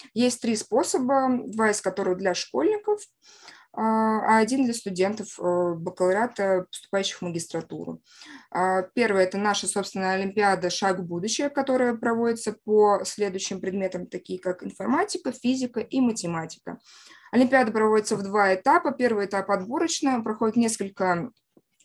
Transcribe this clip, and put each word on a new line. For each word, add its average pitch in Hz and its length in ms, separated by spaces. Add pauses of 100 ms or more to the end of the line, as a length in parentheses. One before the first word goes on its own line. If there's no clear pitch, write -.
(140)
Есть 247 280
три 226 140
способа, 269 760 (160)
два 220 240
из 208 120
которых 185 360
для 190 160
школьников, 415 680 (720)
а, 220 640
а - 20
один 254 260
для 233 80
студентов, 196 640
э, 175 360
бакалавриата, 185 960
поступающих - 500
в - 20
магистратуру. 165 800 (480)
А, 185 320
первое — 214 420
это 185 140
наша 202 300
собственная 190 480
олимпиада 196 540
"Шаг 185 300
в 180 60
будущее", 202 440
которая 254 460
проводится 233 580 (120)
по 208 400
следующим 190 560
предметам, 185 460
такие 185 320
как 269 240
информатика, 262 680
физика 247 480
и 262 220
математика. 170 800 (520)
Олимпиада 254 400
проводится 214 460
в 196 60
два 196 300
этапа. 277 380
Первый 226 340
этап 196 240
отборочный, 262 640
он 226 100
проходит 220 320
несколько 196 760 (540)